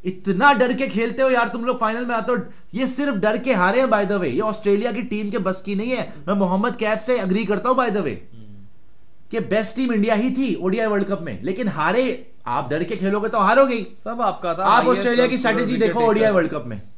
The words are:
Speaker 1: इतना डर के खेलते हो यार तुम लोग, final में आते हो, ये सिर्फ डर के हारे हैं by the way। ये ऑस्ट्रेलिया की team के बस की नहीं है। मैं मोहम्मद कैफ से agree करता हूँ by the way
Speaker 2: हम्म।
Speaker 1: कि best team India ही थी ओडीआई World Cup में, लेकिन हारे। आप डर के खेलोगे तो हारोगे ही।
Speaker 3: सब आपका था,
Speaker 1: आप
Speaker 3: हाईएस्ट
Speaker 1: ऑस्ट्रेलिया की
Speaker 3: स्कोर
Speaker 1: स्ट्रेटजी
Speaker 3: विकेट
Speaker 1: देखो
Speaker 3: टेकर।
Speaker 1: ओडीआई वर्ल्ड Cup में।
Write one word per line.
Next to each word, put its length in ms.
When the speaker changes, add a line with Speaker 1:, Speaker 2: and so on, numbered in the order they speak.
Speaker 1:
इतना 480
डर 200
के 140
खेलते 360
हो 60
यार 180
तुम 180
लोग, 140
final 260
में 100
आते 160
हो, 60
ये 140
सिर्फ 280
डर 220
के 160
हारे 280
हैं 60
by 180
the 120
way। 80
ये 140
ऑस्ट्रेलिया 520
की 120
team 260
के 80
बस 240
की 140
नहीं 160
है। 220
मैं 80
मोहम्मद 400
कैफ 240
से 220
agree 240
करता 240
हूँ 80
by 80
the 140
way 160
Speaker 2:
हम्म। 340
Speaker 1:
कि 80
best 360
team 180
India 220
ही 160
थी 240
ओडीआई 320
World 200
Cup 140
में, 220
लेकिन 240
हारे। 680
आप 220
डर 140
के 120
खेलोगे 340
तो 80
हारोगे 380
ही। 120
Speaker 3:
सब 180
आपका 320
था, 100
Speaker 1:
आप 60
Speaker 3:
हाईएस्ट 200
Speaker 1:
ऑस्ट्रेलिया 380
की 100
Speaker 3:
स्कोर 140
Speaker 1:
स्ट्रेटजी 220
Speaker 3:
विकेट 140
Speaker 1:
देखो 120
Speaker 3:
टेकर। 100
Speaker 1:
ओडीआई 220
वर्ल्ड 200
Cup 160
में। 140